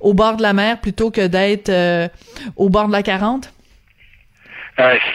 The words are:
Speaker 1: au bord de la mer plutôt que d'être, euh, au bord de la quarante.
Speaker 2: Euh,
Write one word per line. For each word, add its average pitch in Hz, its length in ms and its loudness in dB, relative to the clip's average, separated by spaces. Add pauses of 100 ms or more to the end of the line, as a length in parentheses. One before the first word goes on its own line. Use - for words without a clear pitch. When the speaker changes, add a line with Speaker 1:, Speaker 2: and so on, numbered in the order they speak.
Speaker 1:
au 202 140 2
bord 220 220 2
de 226 60 -2
la 208 100 2
mer 214 280 0
plutôt 214 320 -2
que 214 160 0
d'être, 202 400 0
euh, 175 400 0 (480)
au 196 120 2
bord 208 200 2
de 208 40 -2
la 202 120 0
quarante. 214 460 -4 (1300)
Speaker 2:
Euh, 127 160 4 (180)